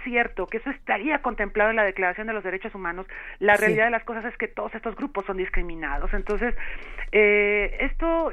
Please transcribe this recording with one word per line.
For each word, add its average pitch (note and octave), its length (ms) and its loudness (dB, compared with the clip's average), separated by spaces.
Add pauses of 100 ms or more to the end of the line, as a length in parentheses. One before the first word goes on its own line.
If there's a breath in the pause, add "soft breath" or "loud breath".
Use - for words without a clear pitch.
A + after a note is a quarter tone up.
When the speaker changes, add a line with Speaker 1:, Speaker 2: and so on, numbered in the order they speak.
Speaker 1:
cierto A#3+ 440 0
que A3 100 -4
eso A3 100 -6
estaría C4+ 540 -2
contemplado G#3 480 2
en A3+ 60 0
la G#3+ 80 4
Declaración F#3+ 420 0
de A3+ 80 -4
los G#3 100 -6
Derechos F#3+ 300 -6
Humanos, F#3 320 -6 (320 loud breath)
la G#3 180 6
Speaker 2:
Sí. G3+ 60 4
Speaker 1:
realidad G#3+ 240 4
de A#3 60 4
las A3+ 120 -2
cosas A3+ 220 -6
es A#3+ 100 -8
que A3 120 -4
todos G#3+ 260 -8
estos A3 220 -6
grupos G3 280 -4
son F#3+ 140 -4
discriminados. E3 720 0
Entonces, - 420 0 (560 loud breath)
eh, G#3 760 4
esto, E4 460 0